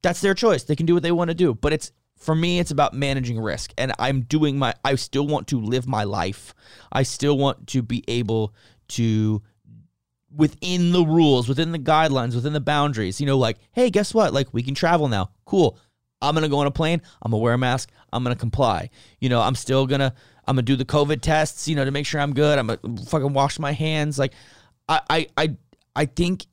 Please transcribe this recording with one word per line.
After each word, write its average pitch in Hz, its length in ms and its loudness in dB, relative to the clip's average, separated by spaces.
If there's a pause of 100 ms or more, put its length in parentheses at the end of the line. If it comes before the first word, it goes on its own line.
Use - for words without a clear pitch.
That's 175 200 0
their 196 120 2
choice. 185 300 2
They 151 120 0
can 165 100 -2
do 165 80 4
what 170 80 2
they 170 100 0
wanna 170 220 0
do. 165 200 2
But 143 200 0
it's, - 180 -8 (240)
for - 180 -2
me, 175 260 2
it's 175 100 -2
about 143 240 0
managing 131 440 -2
risk. 107 380 -6
And 131 220 -2
I'm 131 240 0
doing 147 360 0
my, 127 140 0 (100)
I 139 120 0
still 139 320 -2
want 147 220 -4
to 131 120 -2
live 123 260 -2
my 110 180 -2
life. 98 500 -6 (360)
I 135 120 0
still 143 340 0
want 135 300 -2
to 127 160 -2
be 117 260 -6
able 113 460 -2 (360)
to 107 520 0 (920)
within 175 580 0
the 180 120 4
rules, 151 440 4
within 160 240 0
the 165 60 -6
guidelines, 139 560 2
within 123 180 -2
the 151 80 -2
boundaries, 139 600 -2
you 147 60 -2
know, 139 120 2
like, 113 200 0 (140)
"Hey, 247 180 2
guess 202 220 0
what? 214 220 2
Like, 139 180 0
we 120 100 -2
can 131 120 -4
travel 160 340 2
now. 98 220 -2 (140)
Cool. 175 340 2 (420)
I'm 147 140 0
gonna 156 140 0
go 143 100 0
on 143 80 2
a 143 40 0
plane. 165 300 0 (220)
I'm 113 80 -4
gonna 110 120 0
wear 120 120 2
a 123 40 0
mask. 127 320 -2 (220)
I'm 123 100 -4
gonna 123 140 -2
comply. 113 540 -2 (300)
You 131 80 -2
know, 120 120 2
I'm 117 140 2
still 131 320 0
gonna, 135 280 0 (320)
I'm 135 100 0
gonna 127 60 2
do 131 140 2
the 127 80 -2
covid 147 360 0
tests, 156 480 -2
you 160 80 0
know, 139 80 0
to 135 60 -2
make 139 160 -4
sure 151 140 -4
I'm 143 140 -2
good. 147 240 4
I'm 120 80 0
gonna 113 300 -6 (100)
fucking 143 260 -2
wash 139 260 0
my 147 140 -4
hands." 151 460 -2
Like, 135 140 0 (560)
I, 156 120 2 (100)
I, 160 160 2 (100)
I, 151 200 0 (380)
I 151 120 0
think 175 460 -2